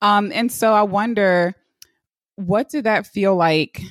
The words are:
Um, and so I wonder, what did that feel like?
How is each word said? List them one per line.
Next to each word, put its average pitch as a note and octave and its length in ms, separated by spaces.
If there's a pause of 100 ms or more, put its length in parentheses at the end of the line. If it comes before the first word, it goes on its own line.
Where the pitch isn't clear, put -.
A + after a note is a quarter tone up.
Um, G#3 320
and A#3 180
so A3 220
I G#3 80
wonder, G3 720 (840)
what G3+ 340
did C#4+ 160
that G#3+ 200
feel G3 300
like? D#3+ 560